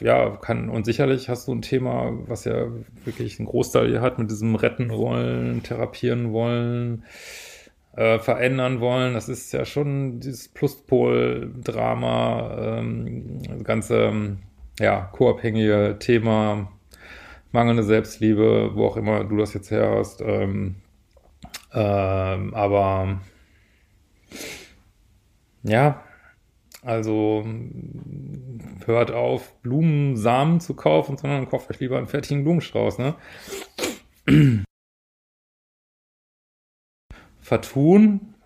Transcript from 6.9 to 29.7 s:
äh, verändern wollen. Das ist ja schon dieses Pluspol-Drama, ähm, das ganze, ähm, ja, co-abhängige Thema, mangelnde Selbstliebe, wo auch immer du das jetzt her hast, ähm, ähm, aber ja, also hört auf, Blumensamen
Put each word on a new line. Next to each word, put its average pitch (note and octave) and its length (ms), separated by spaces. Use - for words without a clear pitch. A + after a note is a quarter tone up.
äh, A2+ 220
verändern B2+ 640
wollen. B2 340
Das A2 140
ist - 240
ja C3+ 120
schon C#3 560
dieses C3 280
Pluspol-Drama, A#2 2250
ähm, A#2 600
das - 160
ganze, A2+ 320
ähm, G#2+ 420
ja, G2 340
co-abhängige G#2+ 840
Thema, G#2+ 720
mangelnde A#2 300
Selbstliebe, A2 920
wo A2 120
auch G#2+ 100
immer G#2+ 280
du G#2 140
das G#2+ 160
jetzt G2 160
her G#2+ 260
hast, G#2+ 240
ähm, G2+ 560
ähm, G2 840
aber G2 680
ja, B2+ 400
also G#2+ 580
hört A#2 260
auf, A#2+ 420
Blumensamen C#3+ 960